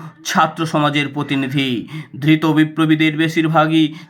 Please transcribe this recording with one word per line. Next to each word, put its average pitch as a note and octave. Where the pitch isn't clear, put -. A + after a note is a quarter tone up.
ছাত্র D#3+
সমাজের D3
প্রতিনিধি, C#3
ধৃত D#3
বিপ্লবীদের D#3
বেশিরভাগই D#3+